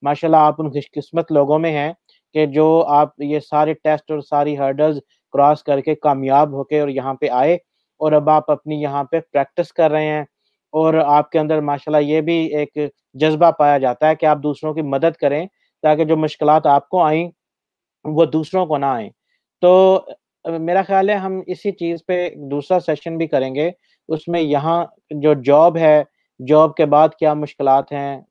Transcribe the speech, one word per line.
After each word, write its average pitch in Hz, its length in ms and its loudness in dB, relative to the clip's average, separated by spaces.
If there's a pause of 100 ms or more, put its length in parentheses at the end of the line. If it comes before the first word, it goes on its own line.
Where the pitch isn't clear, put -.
माशाल्लाह, 156 360 2
आप 151 200 2
उन 156 100 -4
खुशकिस्मत 147 600 -6
लोगों 143 260 2
में 165 120 -2
हैं 151 240 -4 (400)
कि 151 120 2
जो 156 340 2
आप 147 400 2
ये 147 200 -4
सारे 151 340 -2
टेस्ट 151 380 -4
और 151 100 -6
सारी 147 320 -2
हर्डल्स 139 440 -2 (340)
क्रॉस 147 300 2
करके 143 320 -2
कामयाब 139 600 0
होके 139 260 -4
और 143 100 -2
यहाँ 135 300 -6
पे 143 80 -2
आए, 139 320 0 (400)
और 151 120 -2
अब 147 160 2
आप 156 220 2
अपनी 151 320 -4
यहाँ 143 220 -4
पे 160 160 -4
प्रैक्टिस 160 520 -4
कर 160 180 2
रहे 156 160 -2
हैं, 151 200 -4 (480)
और 160 220 2
आपके 147 420 2
अंदर 156 220 -2
माशाल्लाह 147 420 -2
ये 151 180 0
भी 165 260 -2
एक 147 440 -6 (260)
जज्बा 156 340 2
पाया 147 280 2
जाता 131 300 0
है 160 60 2
कि 156 120 -2
आप 151 120 2
दूसरों 147 360 -6
की 160 80 -6
मदद 147 340 -2
करें, 151 320 -4 (340)
ताकि 156 220 2
जो 160 120 0
मुश्किलात 156 500 0
आपको 147 360 0
आईं, 160 280 -2 (760)
वो 156 200 0
दूसरों 160 400 -4
को 151 120 -2
ना 139 160 -2
आएं। 110 160 -8 (520)
तो, 185 320 6 (520)
अ, 165 40 -8
मेरा 165 320 -2
ख्याल 190 280 0
है 208 60 0
हम 190 320 -8
इसी 180 240 -8
चीज़ 170 360 -8
पे 180 280 -4
दूसरा 147 420 -4
सेशन 165 380 -6
भी 165 100 -4
करेंगे। 139 480 -4 (340)
उसमें 170 320 -4
यहाँ 160 540 -2 (180)
जो 151 220 2
जॉब 147 420 4
है, 151 300 4 (340)
जॉब 151 360 2
के 160 80 2
बाद 151 340 2
क्या 151 160 0
मुश्किलात 139 580 -2
हैं 139 380 -10